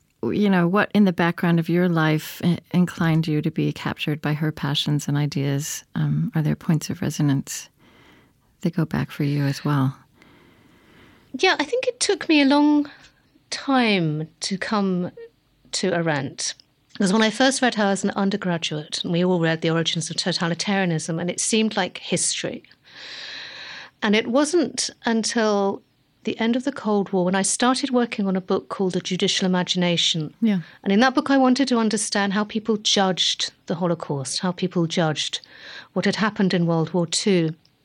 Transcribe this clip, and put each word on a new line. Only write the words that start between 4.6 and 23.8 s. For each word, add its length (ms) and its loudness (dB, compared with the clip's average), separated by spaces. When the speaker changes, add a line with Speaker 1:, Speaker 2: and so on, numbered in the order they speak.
Speaker 1:
and 80 0
ideas? 640 -2
Um, 400 -2
are 60 0
there 120 0
points 360 -2
of 120 -8
resonance 640 -2
that 160 -4
go 80 2
back 260 -4
for 140 -4
you 180 0
as 220 -2
well? 320 0
Speaker 2:
Yeah, 260 2
I 60 0
think 240 -2
it 100 -2
took 300 -2
me 120 6
a 40 6
long 440 4
time 800 0
to 160 -4
come 540 -2
to 200 -2
Arendt. 600 -2
Because 200 0
when 100 4
I 80 2
first 300 2
read 140 2
her 100 0
as 200 0
an 120 0
undergraduate, 840 -4
and 100 -4
we 120 2
all 160 2
read 200 0
The 100 0
Origins 380 -2
of 80 -12
Totalitarianism, 1040 -2
and 80 -4
it 120 -4
seemed 360 0
like 220 -4
history. 640 -4